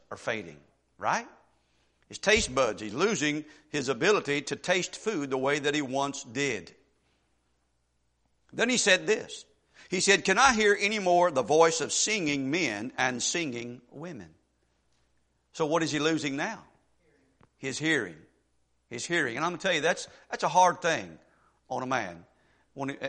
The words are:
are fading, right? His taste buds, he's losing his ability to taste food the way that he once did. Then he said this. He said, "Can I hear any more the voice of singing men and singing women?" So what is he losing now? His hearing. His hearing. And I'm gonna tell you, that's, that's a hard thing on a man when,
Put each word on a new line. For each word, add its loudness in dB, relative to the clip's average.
are -10
fading, -6
right? -2
His -14
taste 2
buds, 2
he's -8
losing 0
his -2
ability 2
to -6
taste -2
food -4
the 0
way 0
that 0
he 0
once -4
did. -6
Then 0
he 2
said 4
this. -2
He -2
said, 4
"Can 2
I 6
hear 4
any -2
more 4
the 0
voice 4
of -4
singing 0
men -2
and 0
singing -4
women?" -16
So -2
what 0
is -2
he -2
losing 0
now? -6
His -6
hearing. -2
His -8
hearing. -2
And -2
I'm -2
gonna -10
tell 0
you, 0
that's, -2
that's -6
a 0
hard 4
thing -2
on -4
a -6
man -4
when, -6